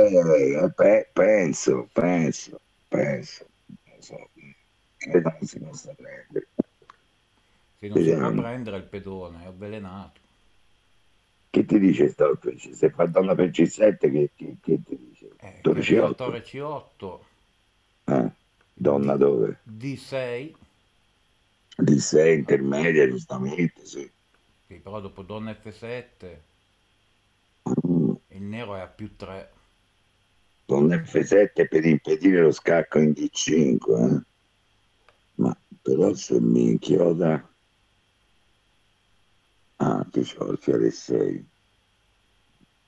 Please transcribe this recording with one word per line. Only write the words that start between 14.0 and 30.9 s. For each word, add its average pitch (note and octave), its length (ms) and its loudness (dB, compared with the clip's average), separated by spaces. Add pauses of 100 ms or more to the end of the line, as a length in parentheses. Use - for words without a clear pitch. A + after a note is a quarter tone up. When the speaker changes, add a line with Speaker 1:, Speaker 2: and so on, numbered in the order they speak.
Speaker 1:
che, D2 260 -2
che, D2 240 -14
che D#2 220 -2
ti - 160 -14
dice? - 400 -20
Speaker 2:
Eh, - 240 -20
Speaker 1:
Torre - 200 2
Speaker 2:
che - 160 2
arriva G#2 100 4
Speaker 1:
C - 20 -4
otto. - 60 -8
Speaker 2:
torre A#2+ 260 -8
C - 180 -16
otto. C3+ 680 -14 (800)
Speaker 1:
Eh, B1+ 260 0 (420)
donna C#2 420 0
Speaker 2:
D-, C#2 40 0
Speaker 1:
dove? A#1 440 2
Speaker 2:
D A#2 320 -12
sei. C3 600 -10 (1200)
Speaker 1:
D - 220 2
sei, D#2 420 4
intermedia, C#2+ 680 2
giustamente, C#2 800 -6
sì. C#2 240 -16 (560)
Speaker 2:
Sì, F#2 100 -20
però G2 240 -16
dopo G2 220 -16
donna G#2+ 320 -12
F G#2 180 -20
sette, F#2 720 -18 (1400)
Speaker 1:
Mm. F2 260 0 (160)
Speaker 2:
il F#2+ 120 -18
nero G#2 340 -12
è F#2+ 40 -12
a F#2 80 -14
più G2+ 280 -18
tre. F#2+ 360 -16 (1120)
Speaker 1:
Donna D#3 380 0